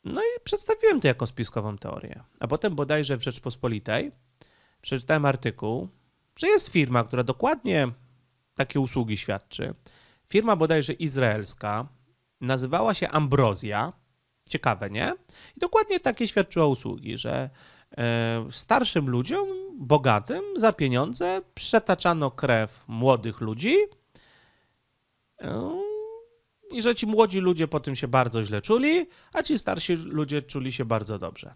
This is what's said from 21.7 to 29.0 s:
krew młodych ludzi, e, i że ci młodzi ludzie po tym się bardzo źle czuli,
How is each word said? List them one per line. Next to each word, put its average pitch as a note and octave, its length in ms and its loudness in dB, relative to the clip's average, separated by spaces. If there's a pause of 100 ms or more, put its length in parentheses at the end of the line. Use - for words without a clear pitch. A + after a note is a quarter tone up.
krew A2+ 560 0
młodych A2+ 540 2
ludzi, B2 340 0 (1700)
e, D4 400 -6 (880)
i A#3+ 100 -6
że A#3 140 2
ci G#3+ 120 -4
młodzi G#3+ 320 4
ludzie F3 280 2
po D3+ 120 -2
tym C3+ 160 -4
się C3 120 -4
bardzo A#2+ 360 4
źle G#2 180 -4
czuli, D4+ 440 2 (280)